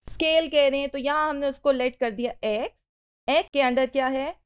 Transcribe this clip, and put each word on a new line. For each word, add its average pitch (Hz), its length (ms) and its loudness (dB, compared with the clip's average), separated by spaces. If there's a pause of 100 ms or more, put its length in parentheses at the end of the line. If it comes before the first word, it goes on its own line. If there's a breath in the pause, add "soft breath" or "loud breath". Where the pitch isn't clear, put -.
स्केल 320 420 2
कह 285 180 4
रहे 269 120 0
हैं, 277 100 -4
तो 277 80 -10
यहाँ 302 320 -2
हमने 285 180 -4
उसको 277 240 0
लेट 247 280 0
कर 233 120 -2
दिया 233 220 -6 (100)
x। 220 260 -2 (580)
x 311 260 2
के 277 80 2
अंदर 254 280 2
क्या 262 180 0
है? 269 280 -4 (100)